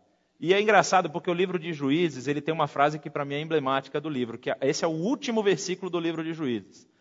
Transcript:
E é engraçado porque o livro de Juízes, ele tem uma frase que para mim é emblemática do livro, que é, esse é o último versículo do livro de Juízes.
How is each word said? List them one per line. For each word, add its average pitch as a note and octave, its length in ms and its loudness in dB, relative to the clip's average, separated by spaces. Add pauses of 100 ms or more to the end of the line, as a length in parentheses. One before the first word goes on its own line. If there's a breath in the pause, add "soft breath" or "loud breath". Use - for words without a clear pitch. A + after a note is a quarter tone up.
(400)
E E3 140 2
é G3+ 80 4
engraçado F#3 480 4
porque E3+ 200 -6
o F3 40 2
livro F#3 260 0
de E3 140 -6
Juízes, C#3 540 0
ele D3 120 0
tem D#3 140 -2
uma D#3 140 0
frase D3+ 300 2
que D3+ 120 -10
para D3 160 -6
mim C#3 100 -6
é D3 60 -4
emblemática D3 580 0
do D3 80 -6
livro, B2 300 -2
que - 120 -6
é, - 120 -2
esse D3 240 0
é - 20 2
o E3 40 2
último A3 520 -2
versículo F#3 460 0
do E3+ 100 -2
livro E3 240 -2
de D#3+ 100 -4
Juízes. B2 540 -6 (140)